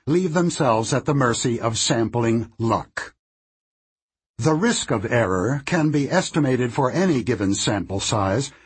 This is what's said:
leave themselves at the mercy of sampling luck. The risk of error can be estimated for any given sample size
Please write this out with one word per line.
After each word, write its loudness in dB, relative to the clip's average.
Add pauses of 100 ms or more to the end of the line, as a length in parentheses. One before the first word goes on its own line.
leave 0
themselves 2
at -2
the 0
mercy 0
of -2
sampling 0
luck. -4 (1200)
The 2
risk 0
of -2
error 2
can 0
be 0
estimated 0
for 0
any 2
given 0
sample -2
size -2 (160)